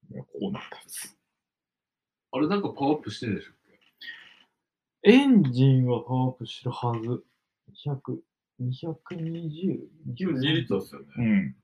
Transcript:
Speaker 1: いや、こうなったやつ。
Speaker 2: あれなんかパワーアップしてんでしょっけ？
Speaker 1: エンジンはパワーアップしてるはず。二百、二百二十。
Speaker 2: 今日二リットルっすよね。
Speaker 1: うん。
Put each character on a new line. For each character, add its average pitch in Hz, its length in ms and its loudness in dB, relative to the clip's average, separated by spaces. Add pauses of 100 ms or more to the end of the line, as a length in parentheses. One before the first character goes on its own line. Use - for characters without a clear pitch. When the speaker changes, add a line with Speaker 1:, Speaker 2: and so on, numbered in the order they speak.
(120)
Speaker 1:
い - 40 -16
や、 - 80 -12
こ - 60 -20 (200)
う - 40 -6
な 208 60 -8
っ - 100 -14
た - 80 -16
や - 100 -20
つ。 - 300 -16 (1120)
Speaker 2:
あ 131 80 -4
れ 151 80 2
な 202 100 2
ん 202 40 0
か - 80 -4
パ 139 160 -4
ワ 147 60 4
ー 151 60 2
ア - 20 -8
ッ - 20 -14
プ - 80 -10
し - 100 -12
て 120 80 -6
ん 101 80 -2
で - 60 -8
し - 60 -20
ょ - 40 -20
っ - 40 -20 (1500)
け？ 202 80 10
Speaker 1:
エ 269 140 8
ン 247 160 8 (100)
ジ 127 160 4
ン 131 200 6
は 120 160 0
パ 127 100 -6
ワ 127 140 2
ー - 20 0
ア 127 40 -6
ッ - 40 -16
プ 113 80 -12
し - 140 -14
て - 60 -14
る 127 60 -4
は 120 300 -4
ず。 120 240 -6 (420)
二 98 80 -20 (140)
百、 135 340 -8 (360)
二 127 120 -4
百 160 440 -10
二 165 340 -8
十。 160 400 -6 (260)
Speaker 2:
今 185 180 -2
日 131 60 -2
二 139 140 0
リ 160 120 0
ッ - 20 -18
ト 98 100 -2
ル 98 60 -4
っ - 20 -12
す - 80 -20
よ - 80 -18
ね。 - 60 -20 (100)
Speaker 1:
う 120 40 -4
ん。 98 420 2